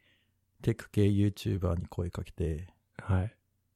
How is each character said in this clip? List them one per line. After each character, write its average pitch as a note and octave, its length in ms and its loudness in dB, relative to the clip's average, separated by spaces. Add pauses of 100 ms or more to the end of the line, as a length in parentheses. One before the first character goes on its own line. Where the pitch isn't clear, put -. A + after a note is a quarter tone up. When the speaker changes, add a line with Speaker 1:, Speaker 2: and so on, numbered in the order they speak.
(640)
Speaker 1:
テ A#2 120 2
ク - 160 -18
系 G#2 160 4
YouTuber G2 720 2
に F2 80 -6
声 F2+ 220 -4
か - 120 -8
け - 100 -12
て、 E2 400 -4 (260)
Speaker 2:
は F#2 260 0
い。 A2 120 -8 (400)